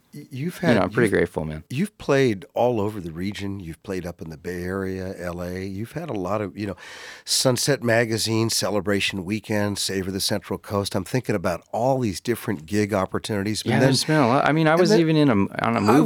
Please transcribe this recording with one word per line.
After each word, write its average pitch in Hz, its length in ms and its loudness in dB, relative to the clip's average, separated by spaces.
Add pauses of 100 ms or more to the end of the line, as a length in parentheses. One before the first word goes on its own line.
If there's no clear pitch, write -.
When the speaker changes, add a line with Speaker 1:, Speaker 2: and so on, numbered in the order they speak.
(120)
Speaker 1:
Y-, 147 200 -18
you've 143 300 -8
Speaker 2:
You 170 60 0
know, 151 60 6
Speaker 1:
had, 98 80 4
Speaker 2:
I'm 92 80 -2
pretty 113 160 2
Speaker 1:
you've, 98 60 2
Speaker 2:
grateful, 85 320 0
man. 78 260 -8
Speaker 1:
you've 151 260 -4
played 131 560 0
all 120 280 0
over 104 200 -4
the 85 120 -10
region. 98 480 -6
You've 82 240 -12
played 92 200 -6
up 87 160 -10
in 80 100 -12
the 80 60 -14
Bay 87 280 -8
Area, 95 520 -6
L 87 240 -8
A. 90 240 -6
You've 98 280 -8
had 151 180 -10
a 127 40 -6
lot 98 260 -2
of, 95 180 -8
you 104 80 -4
know, 95 80 -6 (500)
Sunset 127 600 0
Magazine, 113 680 2
Celebration 98 720 0
Weekend, 104 540 -2
Savor 95 320 -2
the 95 100 -2
Central 98 380 -4
Coast. - 380 -2
I'm 98 80 -2
thinking 123 320 -2
about 87 340 -2
all 131 300 2
these 113 200 -2
different 101 460 -2
gig 104 260 0
opportunities. 101 680 -2
But 110 80 -2
Speaker 2:
Yeah, 110 80 2
Speaker 1:
then 127 120 6
Speaker 2:
there's 131 140 2
been 156 140 2
a 139 80 6
lot. 127 220 4
I - 20 4
mean, 160 160 4
I 156 60 4
Speaker 1:
and 165 80 4
Speaker 2:
was 202 100 6
Speaker 1:
then 208 80 6
Speaker 2:
even 160 160 4
in 151 140 6
a, 127 60 6
on 107 420 2
a - 20 2
Speaker 1:
I - 20 2
Speaker 2:
movie 110 240 6